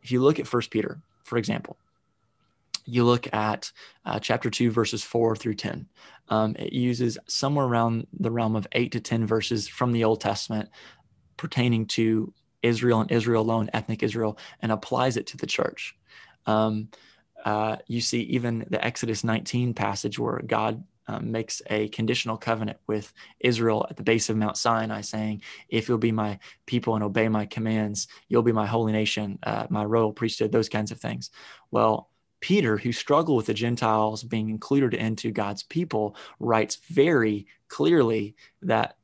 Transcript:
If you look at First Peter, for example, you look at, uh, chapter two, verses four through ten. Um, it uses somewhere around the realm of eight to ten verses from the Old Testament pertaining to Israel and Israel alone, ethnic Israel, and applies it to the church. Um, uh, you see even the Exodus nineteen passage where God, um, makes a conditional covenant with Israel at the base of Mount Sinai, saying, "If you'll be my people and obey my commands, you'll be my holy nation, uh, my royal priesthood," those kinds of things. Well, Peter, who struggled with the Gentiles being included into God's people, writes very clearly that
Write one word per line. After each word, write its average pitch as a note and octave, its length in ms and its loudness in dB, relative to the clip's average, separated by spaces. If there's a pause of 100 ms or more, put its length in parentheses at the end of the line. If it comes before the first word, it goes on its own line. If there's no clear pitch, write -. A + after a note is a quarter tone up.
If - 100 -6
you B2+ 100 4
look D3+ 180 6
at C#3+ 80 -4
First - 240 -2
Peter, - 300 -2 (220)
for - 140 -4
example, - 400 -4 (1080)
you A#2+ 180 2
look A#2+ 300 4
at, G#2+ 380 0 (340)
uh, A2 140 -2
chapter A2+ 300 0
two, A#2 220 2
verses A2 320 0
four A2+ 320 0
through G#2+ 180 -4
ten. - 340 -8 (420)
Um, A2 280 2
it - 160 -6
uses B2 440 0 (100)
somewhere C#3 380 0
around A#2 420 0 (100)
the A2+ 140 0
realm A2+ 240 0
of G#2 160 -2
eight A#2+ 220 0
to A#2 60 -2
ten A2+ 280 -2
verses G#2+ 400 0
from B2 240 0
the A#2 120 2
Old A2 180 4
Testament G#2+ 480 -4 (680)
pertaining A#2+ 500 0
to A2 460 0 (280)
Israel A#2 400 4
and G#2 100 -2
Israel A#2 300 2
alone, A2+ 320 0
ethnic A2 280 -2
Israel, A2 360 -2 (240)
and A2+ 100 0
applies B2 460 0
it - 100 -6
to - 100 -16
the - 100 -6
church. - 480 -4 (500)
Um, A2 440 0 (560)
uh, A2 320 0 (100)
you A#2 140 -2
see A#2 200 -2
even A#2 480 -2
the - 140 -2
Exodus A2+ 400 -4
nineteen A#2 500 -2
passage G2+ 440 -4
where A#2 280 -4
God, A2 380 -2 (240)
um, A2 240 -6
makes A2+ 360 -6
a G#2+ 220 0
conditional A2+ 480 -2
covenant A2 400 -4 (100)
with G#2+ 260 -4 (260)
Israel A2+ 500 2
at - 80 -14
the - 60 -10
base A2+ 260 2
of A2 80 0
Mount G#2+ 200 0
Sinai, A2 440 0
saying, G#2+ 400 -6 (280)
"If A#2 180 0
you'll B2 100 2
be A2+ 140 2
my G#2+ 280 -2 (280)
people A#2 280 0
and G#2+ 80 0
obey G#2+ 240 2
my G#2+ 180 2
commands, G#2+ 640 -2 (200)
you'll A#2+ 160 4
be A#2 80 4
my G#2+ 160 2
holy A2 240 0
nation, G#2+ 520 -2
uh, G#2+ 260 -4
my G#2+ 140 0
royal A2 300 2
priesthood," A2+ 380 -2
those A2+ 180 2
kinds G#2+ 220 -2
of A2+ 80 -12
things. A#2 320 -8 (400)
Well, A2 380 2 (300)
Peter, D3 380 2
who A#2+ 140 -2
struggled D3 460 2
with A2 100 0
the - 60 0
Gentiles A2 720 0
being A2 260 -2
included A#2+ 440 0
into A2 380 -2
God's G2+ 320 -4
people, A2+ 520 -2 (240)
writes A2+ 380 2 (120)
very A#2 560 4 (220)
clearly A#2 680 2 (260)
that A2+ 420 0